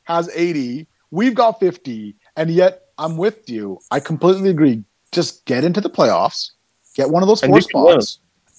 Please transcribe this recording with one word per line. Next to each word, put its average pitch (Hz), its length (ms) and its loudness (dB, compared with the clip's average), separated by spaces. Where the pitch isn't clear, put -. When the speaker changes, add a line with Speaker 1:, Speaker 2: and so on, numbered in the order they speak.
Speaker 1:
has 170 320 -4
eighty, 156 520 -4
we've 220 240 0
got 226 240 0
fifty, 117 560 -6
and 160 140 -4
yet 185 320 2
I'm 160 180 -6
with 208 320 -4
you. 104 300 -8
I 139 80 -2
completely 190 500 0
agree. 143 320 2
Just - 320 -6
get 127 180 -2
into 175 180 0
the - 100 -6
playoffs, 104 600 0
get 135 120 0
one 170 140 0
of 190 60 2
those 220 160 2
Speaker 2:
And 131 80 0
Speaker 1:
four 208 80 6
Speaker 2:
you - 80 -2
can - 160 -2
win. 165 160 6
Speaker 1:
spots, - 180 -6